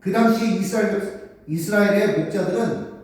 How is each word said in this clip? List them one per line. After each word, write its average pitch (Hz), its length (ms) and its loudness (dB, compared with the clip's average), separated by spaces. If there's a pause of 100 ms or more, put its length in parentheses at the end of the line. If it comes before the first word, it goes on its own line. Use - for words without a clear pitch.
그 190 120 -4
당시 226 440 2
이스라엘, - 720 -2 (160)
이스라엘의 202 760 2
목자들은 - 640 -2 (160)